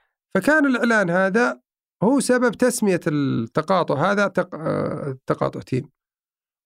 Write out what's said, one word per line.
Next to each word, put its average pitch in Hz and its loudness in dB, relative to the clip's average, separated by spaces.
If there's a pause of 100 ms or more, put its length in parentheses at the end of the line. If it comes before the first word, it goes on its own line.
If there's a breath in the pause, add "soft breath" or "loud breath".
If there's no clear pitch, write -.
(360)
فكان 285 2
الإعلان 226 2
هذا 190 0 (420)
هو 262 4
سبب 247 2
تسمية 214 2
التقاطع 147 0
هذا 202 0
تق-، 180 -4
آه، 151 -6
تقاطع 135 -4
تيم، - -6 (760)